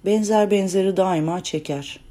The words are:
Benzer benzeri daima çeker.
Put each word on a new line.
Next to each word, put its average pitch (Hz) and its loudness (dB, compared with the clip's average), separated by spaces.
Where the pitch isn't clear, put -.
Benzer 208 2
benzeri 190 2
daima 175 0
çeker. 151 -8